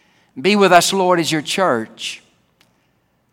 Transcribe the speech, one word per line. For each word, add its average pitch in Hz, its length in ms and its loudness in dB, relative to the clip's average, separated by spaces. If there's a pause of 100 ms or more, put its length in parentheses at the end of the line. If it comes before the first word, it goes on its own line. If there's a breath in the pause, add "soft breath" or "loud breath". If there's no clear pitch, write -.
(400 soft breath)
Be 190 160 2
with 190 160 4
us, 170 200 4
Lord, 180 280 0
as 151 100 -6
your 156 120 -4
church. - 800 -6 (1080)